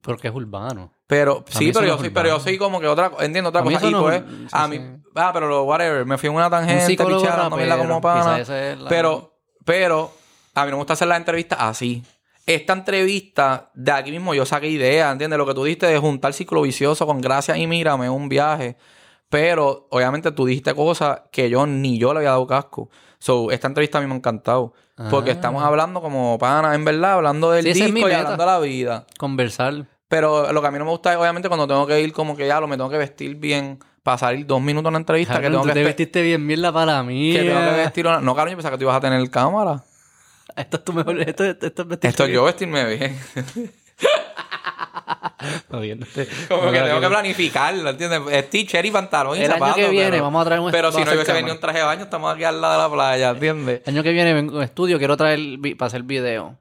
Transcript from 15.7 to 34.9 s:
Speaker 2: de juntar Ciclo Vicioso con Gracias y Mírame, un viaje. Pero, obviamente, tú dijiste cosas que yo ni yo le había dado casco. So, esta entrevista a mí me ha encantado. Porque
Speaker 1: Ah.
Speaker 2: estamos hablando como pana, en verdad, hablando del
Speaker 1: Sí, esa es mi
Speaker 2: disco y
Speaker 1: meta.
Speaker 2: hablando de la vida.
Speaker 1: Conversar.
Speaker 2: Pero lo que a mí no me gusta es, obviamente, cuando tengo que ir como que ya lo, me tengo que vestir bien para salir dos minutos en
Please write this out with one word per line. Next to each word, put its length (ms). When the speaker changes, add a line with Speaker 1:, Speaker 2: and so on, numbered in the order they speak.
Speaker 2:
de 120
juntar 340
Ciclo 300
Vicioso 440
con 140
Gracias 380
y 100
Mírame, 420
un 180
viaje. 480
Pero, 640
obviamente, 400
tú 140
dijiste 280
cosas 460
que 180
yo 180
ni 320
yo 140
le 60
había 120
dado 180
casco. 420
So, 320
esta 160
entrevista 300
a 20
mí 80
me 60
ha 20
encantado. 560
Porque 200
Speaker 1:
Ah. 40
Speaker 2:
estamos 280
hablando 400
como 360
pana, 360
en 100
verdad, 300
hablando 380
del 120
Speaker 1:
Sí, 60
esa 140
es 80
mi 80
Speaker 2:
disco 80
y 40
Speaker 1:
meta. 100
Speaker 2:
hablando 220
de 60
la 80
vida. 480
Speaker 1:
Conversar. 680
Speaker 2:
Pero 460
lo 80
que 80
a 20
mí 80
no 60
me 60
gusta 220
es, 60
obviamente, 300
cuando 180
tengo 200
que 160
ir 100
como 240
que 100
ya 140
lo, 80
me 80
tengo 140
que 80
vestir 380
bien 420
para 160
salir 280
dos 140
minutos 280
en 40